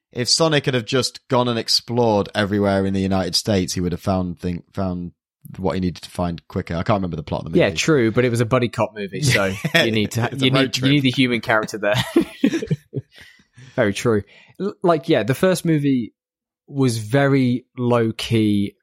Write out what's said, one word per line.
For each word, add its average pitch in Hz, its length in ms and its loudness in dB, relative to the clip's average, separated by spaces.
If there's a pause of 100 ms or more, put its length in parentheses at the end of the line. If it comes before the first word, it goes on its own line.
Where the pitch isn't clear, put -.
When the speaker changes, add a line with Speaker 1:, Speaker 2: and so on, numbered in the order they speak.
(120)
Speaker 1:
if 120 180 -4
Sonic 156 360 2
had 139 80 0
have 120 120 0
just - 420 -2
gone 123 200 2
and 117 120 -2
explored 113 760 0
everywhere 101 520 2
in 95 80 -2
the 98 80 0
United 92 340 0
States, 95 380 0
he 95 80 -4
would 87 100 0
have 85 100 -6
found 92 380 -2
thing-, 87 240 -6 (100)
found 90 380 -6 (460)
what 92 180 -2
he 92 40 -4
needed 90 240 -2
to - 60 -16
find 87 380 -6
quicker. - 280 -6
I 87 80 -2
can't 110 140 0
remember 90 180 -6
the 76 80 -6
plot - 180 -6
of - 40 -10
the - 60 -12
movie. - 80 2
Speaker 2:
Yeah, 127 160 2
true, 123 360 2
but 120 140 2
it 127 40 0
was 117 120 0
a 120 40 0
buddy 120 240 2
cop - 260 -4
movie, 95 260 -8
so 117 240 2
Speaker 1:
<laughs> 95 80 -2 (220)
Speaker 2:
you 143 160 2
need 107 200 0
to, 117 200 -2
Speaker 1:
It's 135 100 -6
a 131 60 4
Speaker 2:
you 127 40 2
Speaker 1:
road 139 100 4
Speaker 2:
need, - 20 2
you 131 60 -2 (120)
Speaker 1:
trip. 135 100 2
Speaker 2:
need 147 120 4
the 131 80 2
human 123 300 0
character 107 360 0
there. 104 260 2 (120)
<laughs> - 460 0 (1120)
Very 107 180 2
true. 107 300 0 (360)
L-, 196 140 -4 (100)
like, 170 260 2
yeah, 131 140 2
the 131 120 -2
first 185 300 0
movie 143 480 0 (540)
was 131 300 0
very 127 680 2 (120)
low 120 340 2
key, 104 720 0